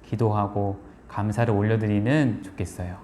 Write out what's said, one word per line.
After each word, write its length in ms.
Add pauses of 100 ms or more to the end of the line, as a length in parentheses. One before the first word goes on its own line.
기도하고 760 (280)
감사를 440
올려드리는 880
좋겠어요. 600